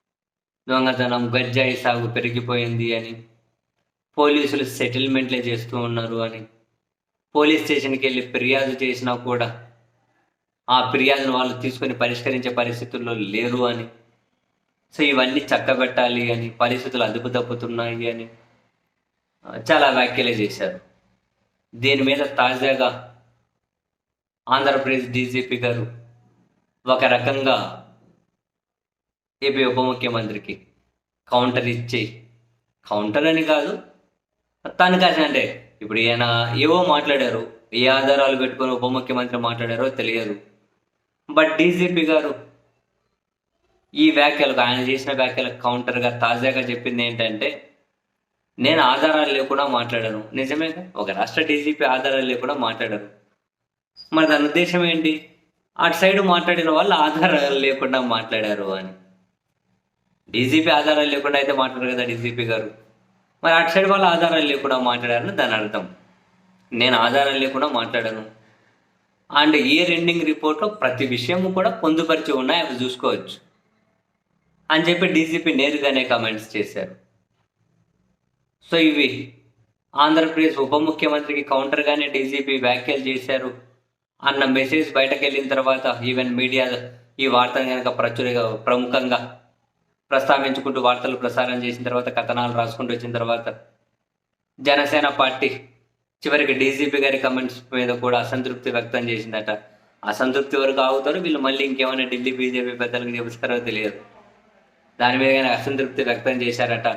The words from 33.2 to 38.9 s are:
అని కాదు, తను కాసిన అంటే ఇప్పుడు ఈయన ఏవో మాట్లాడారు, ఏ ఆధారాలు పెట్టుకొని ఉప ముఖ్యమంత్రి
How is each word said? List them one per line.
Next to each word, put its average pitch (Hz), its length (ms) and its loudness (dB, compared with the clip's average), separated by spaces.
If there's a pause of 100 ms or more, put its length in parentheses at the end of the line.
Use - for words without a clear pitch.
అని 160 160 2
కాదు, 151 360 0 (880)
తను 180 340 4
కాసిన 165 240 4
అంటే 131 580 -4
ఇప్పుడు 107 160 -4
ఈయన 117 580 2
ఏవో 165 280 4
మాట్లాడారు, 135 680 0 (220)
ఏ 123 120 2
ఆధారాలు 135 500 4
పెట్టుకొని 127 360 -2
ఉప 120 140 -2
ముఖ్యమంత్రి 123 520 -2